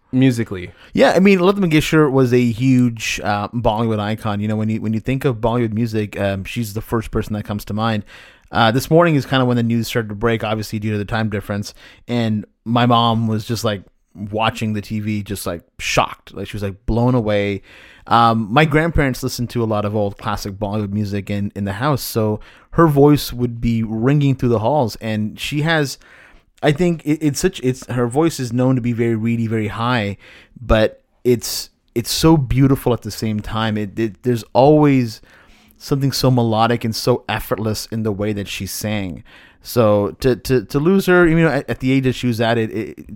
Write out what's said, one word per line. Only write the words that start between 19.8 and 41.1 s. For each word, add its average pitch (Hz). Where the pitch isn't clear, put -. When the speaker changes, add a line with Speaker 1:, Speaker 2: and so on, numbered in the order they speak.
Speaker 2:
of 104
old 101
classic 104
Bollywood 104
music 101
in, 101
in 101
the 98
house, 131
so 107
her 165
voice 143
would 120
be 117
ringing 131
through 127
the 113
halls, 120
and 107
she 147
has, 151
I 151
think 170
it, 151
it's 147
such, -
it's, 127
her 123
voice 151
is 120
known 127
to 123
be 120
very 117
reedy, 117
very 107
high, 107
but 110
it's, -
it's 117
so 160
beautiful 131
at 110
the 107
same 107
time. 110
It, 104
it, 110
there's 120
always 139
something 139
so -
melodic 117
and 113
so -
effortless 107
in 110
the 107
way 104
that 101
she -
sang. 98
So 104
to, 127
to, 117
to -
lose 190
her, 180